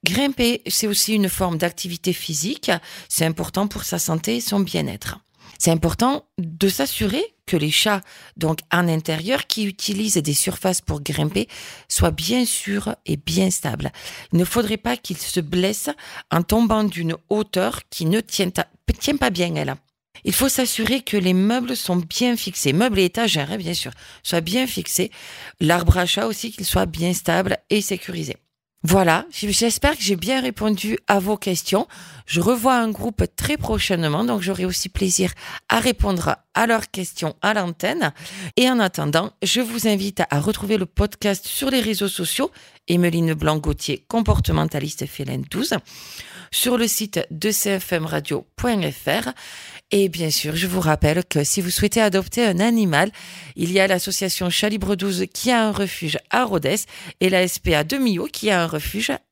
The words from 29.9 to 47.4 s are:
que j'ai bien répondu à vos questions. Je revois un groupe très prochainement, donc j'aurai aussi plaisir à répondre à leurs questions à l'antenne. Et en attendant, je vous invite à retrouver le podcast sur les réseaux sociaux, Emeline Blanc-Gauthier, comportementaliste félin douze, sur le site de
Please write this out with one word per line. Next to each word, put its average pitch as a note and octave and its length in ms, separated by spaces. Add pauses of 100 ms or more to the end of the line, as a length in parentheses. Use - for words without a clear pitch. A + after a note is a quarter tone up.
que - 80
j'ai G3 140
bien A#3+ 240
répondu G#3+ 640
à G3+ 120
vos G3+ 180
questions. F#3+ 500 (380)
Je E3+ 160
revois A#3+ 340
un A3+ 160
groupe G#3 320 (140)
très - 180
prochainement, F3+ 680
donc A#3 160
j'aurai F3+ 240
aussi F3+ 240
plaisir F#3 420 (380)
à A3 100
répondre G3+ 560 (180)
à A3+ 140
leurs A3+ 240
questions E3+ 500
à G#3 120
l'antenne. F3+ 580 (460)
Et B3 120
en B3 100
attendant, F3+ 520 (100)
je G#3 200
vous A#3 260
invite G3 420
à C#3+ 120
retrouver G#3 360
le F#3+ 80
podcast G3+ 600
sur - 220
les C4 100
réseaux G#3 300
sociaux, F#3+ 420 (380)
Emeline E3+ 440
Blanc-Gauthier, D3+ 760
comportementaliste D#3+ 960
félin C3+ 440
douze, B3 260 (760)
sur B3 260
le A#3 100
site G#3 440
de D#3+ 200